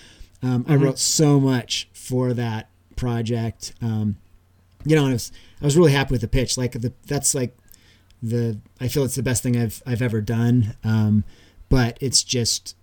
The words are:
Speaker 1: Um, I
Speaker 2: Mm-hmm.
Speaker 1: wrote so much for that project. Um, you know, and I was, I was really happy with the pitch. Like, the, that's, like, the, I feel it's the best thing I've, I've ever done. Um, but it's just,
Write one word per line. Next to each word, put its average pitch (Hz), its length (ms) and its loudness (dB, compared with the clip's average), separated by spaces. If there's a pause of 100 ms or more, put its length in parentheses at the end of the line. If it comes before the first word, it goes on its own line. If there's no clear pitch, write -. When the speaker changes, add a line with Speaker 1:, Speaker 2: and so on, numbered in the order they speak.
(420)
Speaker 1:
Um, 127 260 0
I 160 60 2
Speaker 2:
Mm-hmm. 139 100 6
Speaker 1:
wrote 131 140 0
so 143 420 4
much 131 540 -2
for 127 400 -2
that 113 340 -6 (280)
project. 117 840 -4
Um, 110 360 -2 (680)
you 151 100 4
know, 151 100 4
and 135 80 0
I - 20 0
was, - 180 -6 (300)
I - 20 -6
was 143 140 2
really 165 140 6
happy 139 200 0
with 123 80 0
the 110 80 -4
pitch. - 300 0
Like, 123 140 -2
the, 120 200 -6 (140)
that's, 139 280 -2
like, 127 220 -4 (680)
the, 117 360 -2 (200)
I 127 100 -4
feel 139 160 0
it's 127 100 -4
the 139 80 -4
best 123 200 -2
thing 123 140 0
I've, 120 300 -2
I've 123 160 -2
ever 113 180 0
done. 117 640 2
Um, 107 400 2 (440)
but 120 320 2
it's 135 220 0
just, - 600 -4